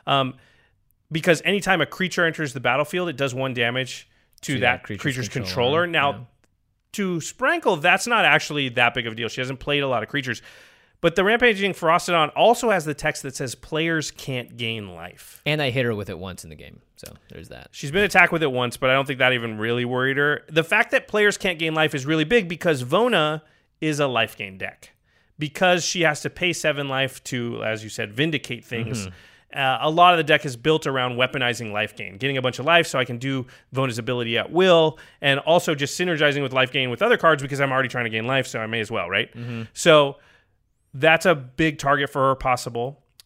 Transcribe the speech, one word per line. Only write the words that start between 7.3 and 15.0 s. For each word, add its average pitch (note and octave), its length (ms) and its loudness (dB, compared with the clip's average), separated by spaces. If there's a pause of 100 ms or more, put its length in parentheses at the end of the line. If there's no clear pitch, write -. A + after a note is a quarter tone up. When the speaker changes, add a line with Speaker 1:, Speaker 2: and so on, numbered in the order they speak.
Speaker 1:
that's F#3 260 2
not A3+ 180 2
actually D3 440 2
that A#2+ 240 2
big A#2+ 140 -4
of A2+ 60 -6
a - 20 -12
deal. A#2 140 -6
She - 120 -6
hasn't B2+ 180 -6
played C#3+ 240 -2
a C3+ 40 -2
lot A#2 160 0
of A2 60 -8
creatures. C3 320 -4 (580)
But E3 160 2
the G3 80 4
Rampaging G#3 500 2
Ferocidon E3 640 2
also F#3 340 4
has F3+ 160 0
the D3+ 80 -4
text D3+ 300 -4
that C3+ 120 -10
says C3 200 -8
players D#3+ 560 -4
can't B2 440 -10
gain A2+ 380 -8
life. - 540 -18